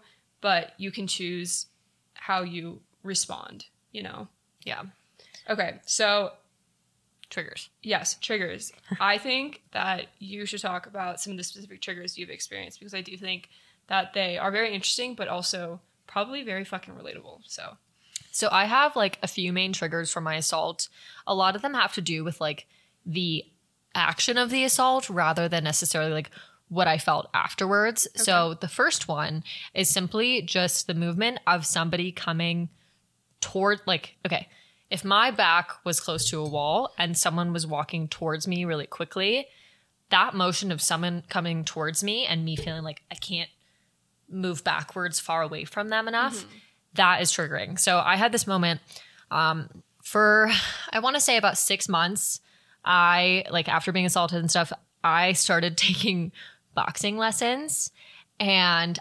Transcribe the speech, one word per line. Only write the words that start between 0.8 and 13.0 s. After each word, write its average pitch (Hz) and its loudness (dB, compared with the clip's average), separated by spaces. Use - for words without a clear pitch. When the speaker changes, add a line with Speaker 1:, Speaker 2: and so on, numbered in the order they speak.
Speaker 1:
can 196 -8
choose 175 -6
how 185 -2
you 170 -10
respond, - -6
you 208 -12
know? - -12
Speaker 2:
Yeah. - -8
Speaker 1:
Okay, 202 -4
so 208 2
Speaker 2:
Triggers. - -12
Speaker 1:
Yes, 202 0
triggers. 185 -4
Speaker 2:
<laughs> 185 -6
Speaker 1:
I 202 2
think 269 -4
that 190 -4
you 202 -12
should 202 -8
talk 180 -6
about 185 -8
some 202 -8
of 185 -8
the 180 -10
specific 196 -14
triggers 180 -10
you've 175 -12
experienced - -12
because 202 -18
I 190 -6